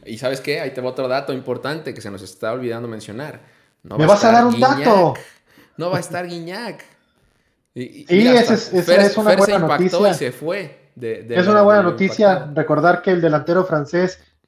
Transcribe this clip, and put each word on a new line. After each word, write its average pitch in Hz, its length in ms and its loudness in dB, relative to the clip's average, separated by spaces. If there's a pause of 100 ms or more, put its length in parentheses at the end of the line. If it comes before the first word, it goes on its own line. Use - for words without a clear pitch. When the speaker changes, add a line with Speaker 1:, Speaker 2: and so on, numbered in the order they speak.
Speaker 1:
¿Y 113 120 -14
sabes 135 220 -6
qué? 147 220 -6
Ahí 135 100 -8
te 131 100 -10
va 127 100 -6
otro 131 160 -6
dato 139 260 -4
importante 127 600 -8
que - 60 -16
se 104 120 -14
nos 98 100 -16
está 110 320 -10
olvidando 120 340 -8
mencionar. 110 540 -14 (400)
No - 160 -10
Speaker 2:
¿Me 156 80 4
Speaker 1:
va 196 80 6
a - 20 8
Speaker 2:
vas 208 80 0
a 233 40 4
Speaker 1:
estar 226 60 6
Speaker 2:
dar 233 120 6
un 240 80 0
Speaker 1:
Guiñac. 262 260 2
Speaker 2:
dato? 196 340 2 (640)
Speaker 1:
No 165 120 -6
va 185 80 -4
a - 20 -4
estar 175 280 -10
Guiñac. 175 580 -14 (880)
Y, 123 80 -14
y - 240 -16
Speaker 2:
Sí, 175 100 0
Speaker 1:
mira, 233 180 6
Speaker 2:
ese 247 60 6
Speaker 1:
hasta 233 140 2
Speaker 2:
es, - 200 -4
ese 180 100 2
Speaker 1:
Fer, 175 180 4
Speaker 2:
es 202 160 2
una 208 140 2
Speaker 1:
Fer 190 80 4
se 202 120 4
Speaker 2:
buena 185 140 0
Speaker 1:
impactó 170 340 0
Speaker 2:
noticia. 202 100 4
Speaker 1:
y 185 40 0
se 143 180 -4
fue 165 640 -12
de, 113 280 -10
de 117 120 -8
Speaker 2:
Es 180 120 2
Speaker 1:
la, 208 40 2
Speaker 2:
una 208 120 6
buena 208 160 6
Speaker 1:
de 196 60 2
lo 175 60 0
Speaker 2:
noticia 190 380 2
Speaker 1:
impactado. 151 260 -2
Speaker 2:
recordar 156 460 2
que 196 100 0
el 175 100 0
delantero 165 440 0
francés, 175 560 -4 (260)